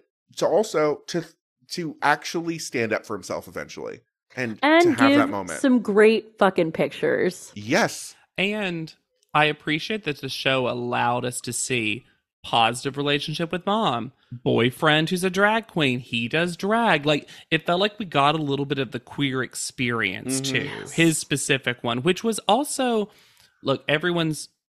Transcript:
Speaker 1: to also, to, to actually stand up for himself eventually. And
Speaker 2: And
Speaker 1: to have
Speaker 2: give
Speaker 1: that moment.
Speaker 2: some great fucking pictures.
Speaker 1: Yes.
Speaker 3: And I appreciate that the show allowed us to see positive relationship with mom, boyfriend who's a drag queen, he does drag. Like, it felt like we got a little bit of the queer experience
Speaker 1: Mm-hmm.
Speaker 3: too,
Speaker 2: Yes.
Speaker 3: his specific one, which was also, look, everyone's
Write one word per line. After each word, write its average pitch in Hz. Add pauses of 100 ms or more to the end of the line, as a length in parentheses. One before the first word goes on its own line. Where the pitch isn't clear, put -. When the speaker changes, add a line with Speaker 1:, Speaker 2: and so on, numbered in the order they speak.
(360)
Speaker 1:
to -
also, 151
to, 170 (460)
to 165
actually 165
stand 117
up 107
for 110
himself 90
eventually. 73 (340)
And 120
Speaker 2:
And 320
Speaker 1:
to 349
have 269
Speaker 2:
give 285
Speaker 1:
that 285
moment. -
Speaker 2:
some 254
great 214
fucking 185
pictures. 147
Speaker 1:
Yes. 139 (220)
Speaker 3:
And 185 (400)
I 151
appreciate 156
that 151
the 139
show 131
allowed 120
us 127
to 120
see 110 (400)
positive 120
relationship 147
with 180
mom, 160 (180)
boyfriend 139
who's 180
a 190
drag 208
queen, 131
he 120
does 165
drag. 196
Like, 151 (200)
it 160
felt 175
like 214
we 233
got 147
a 160
little 143
bit 143
of 123
the 120
queer 131
experience 120
Speaker 1:
Mm-hmm. 135
Speaker 3:
too, 123 (180)
Speaker 2:
Yes. -
Speaker 3:
his 165
specific 131
one, 120
which 180
was 220
also, 233 (540)
look, 131
everyone's 160 (200)